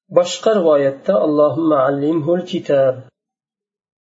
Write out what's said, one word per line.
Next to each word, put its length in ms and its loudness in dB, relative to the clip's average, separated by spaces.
Boshqa 420 0
rivoyatda: 640 0
"Allohumma 640 2
allimhul 640 -2
kitab." 500 0